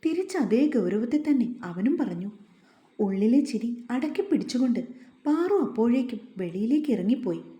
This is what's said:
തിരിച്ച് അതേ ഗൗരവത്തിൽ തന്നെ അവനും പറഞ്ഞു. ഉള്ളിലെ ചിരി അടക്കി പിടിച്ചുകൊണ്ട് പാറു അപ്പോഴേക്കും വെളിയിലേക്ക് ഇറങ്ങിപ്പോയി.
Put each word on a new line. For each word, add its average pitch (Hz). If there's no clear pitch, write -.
തിരിച്ച് 349
അതേ 226
ഗൗരവത്തിൽ 233
തന്നെ 269
അവനും 185
പറഞ്ഞു. 190
ഉള്ളിലെ 208
ചിരി 233
അടക്കി 302
പിടിച്ചുകൊണ്ട് 247
പാറു 330
അപ്പോഴേക്കും 240
വെളിയിലേക്ക് 220
ഇറങ്ങിപ്പോയി. 190